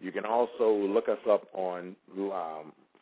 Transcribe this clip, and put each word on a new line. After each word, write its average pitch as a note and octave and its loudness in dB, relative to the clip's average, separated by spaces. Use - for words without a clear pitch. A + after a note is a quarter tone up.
You F#2 -8
can G2 -6
also A2+ 2
look G2+ 2
us G#2 0
up G#2 4
on, F2+ -6
um, D#2+ -6